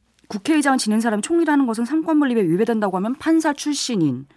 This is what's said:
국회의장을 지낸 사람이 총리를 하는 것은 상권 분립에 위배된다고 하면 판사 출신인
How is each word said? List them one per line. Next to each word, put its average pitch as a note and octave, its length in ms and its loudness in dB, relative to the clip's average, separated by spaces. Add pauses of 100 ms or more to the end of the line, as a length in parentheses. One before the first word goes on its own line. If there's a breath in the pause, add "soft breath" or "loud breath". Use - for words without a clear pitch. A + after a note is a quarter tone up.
(300)
국회의장을 C#4+ 480 0
지낸 G#3+ 240 0
사람이 C4 200 -2
총리를 E4 300 0
하는 C#4 160 4
것은 A3+ 180 -4
상권 D#4 340 0
분립에 B3 220 2
위배된다고 G3+ 560 0
하면 G#3+ 180 -2
판사 D#4+ 380 2
출신인 F3+ 720 -2 (120)